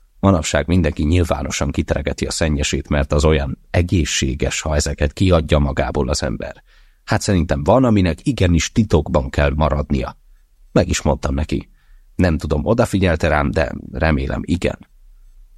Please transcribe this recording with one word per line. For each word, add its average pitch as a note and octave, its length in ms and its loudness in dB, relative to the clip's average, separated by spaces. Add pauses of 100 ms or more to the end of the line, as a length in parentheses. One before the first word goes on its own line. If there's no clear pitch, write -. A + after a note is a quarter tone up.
(180)
Manapság D#2+ 480 2
mindenki D#2+ 380 0
nyilvánosan D#2+ 680 0
kiteregeti - 560 -4
a - 40 -8
szennyesét, C#2+ 580 -2
mert C#2+ 240 -2
az D2 120 2
olyan C#2+ 340 0 (120)
egészséges, D2+ 920 -2
ha D#2 140 -4
ezeket D2 380 -2
kiadja E2 460 2
magából C#2 500 0
az C#2+ 140 -4
ember. - 400 -8 (420)
Hát A2 160 -2
szerintem D#2+ 440 0
van, B2+ 200 6
aminek G2 420 2
igenis F#2 460 2
titokban D2+ 580 2
kell C#2+ 240 0
maradnia. C#2+ 640 -2 (540)
Meg F#2 160 2
is - 140 -2
mondtam C#2 320 -2
neki. - 360 -4 (440)
Nem E2 240 2
tudom, D2 260 -2
odafigyelt-e F#2+ 640 2
rám, D2 220 2
de - 220 -2 (200)
remélem, D2 520 0
igen. - 440 -4 (680)